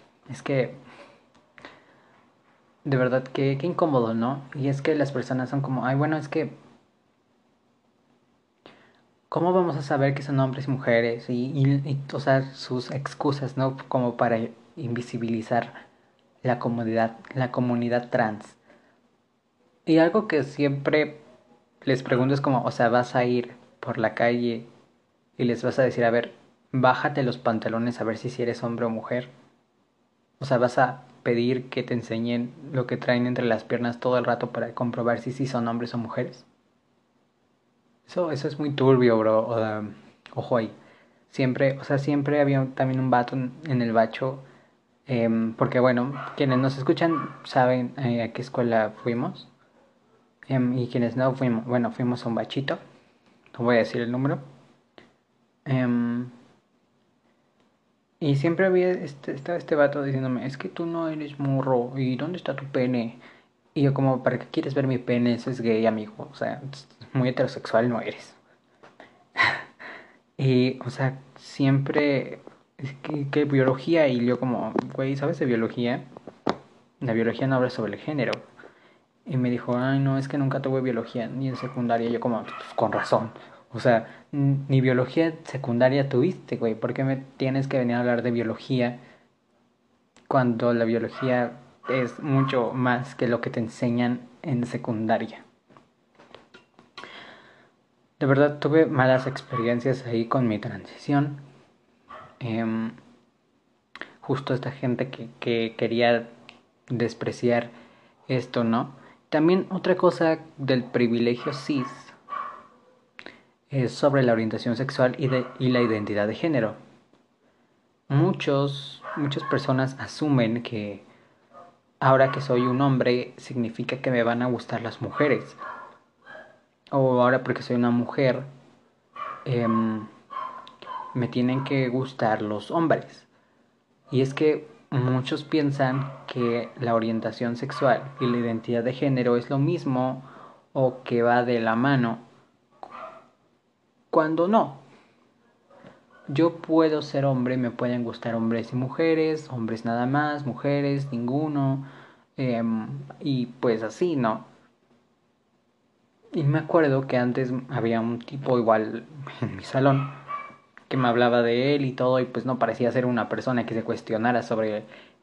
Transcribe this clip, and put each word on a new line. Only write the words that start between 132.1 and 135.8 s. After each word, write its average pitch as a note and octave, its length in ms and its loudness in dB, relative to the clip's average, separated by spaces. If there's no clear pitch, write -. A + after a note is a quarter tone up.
los G#2 300 -6
hombres. D#3 540 0
Y B2+ 80 2
es C3+ 140 0
que D3+ 340 2
muchos B2+ 560 0
piensan C#3 640 0